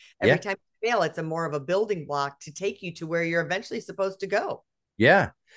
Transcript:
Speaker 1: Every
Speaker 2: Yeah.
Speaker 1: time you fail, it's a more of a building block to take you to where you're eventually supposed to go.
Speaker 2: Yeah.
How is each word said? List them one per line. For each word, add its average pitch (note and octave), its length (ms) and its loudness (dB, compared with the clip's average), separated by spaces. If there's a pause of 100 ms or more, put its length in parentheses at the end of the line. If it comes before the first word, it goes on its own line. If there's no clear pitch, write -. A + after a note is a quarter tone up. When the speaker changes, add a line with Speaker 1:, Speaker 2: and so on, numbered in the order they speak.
(200)
Speaker 1:
Every A2 120 4
Speaker 2:
Yeah. D#3 60 6
Speaker 1:
time G3 180 -4 (260)
you A3 80 0
fail, A3 140 2
it's D#3+ 160 -2
a E3 40 -4
more D#3+ 220 -2
of D3 80 -4
a D3 60 -4
building F3+ 480 -2
block C#3+ 340 -2
to D3+ 100 -16
take F#3+ 300 -6
you F3+ 140 -8
to E3 100 -10
where E3+ 180 -2
you're E3 220 0
eventually G#3 360 -6
supposed F#3+ 400 -4
to G3 60 -6
go. G#3 360 -2 (340)
Speaker 2:
Yeah. C3+ 340 6 (260)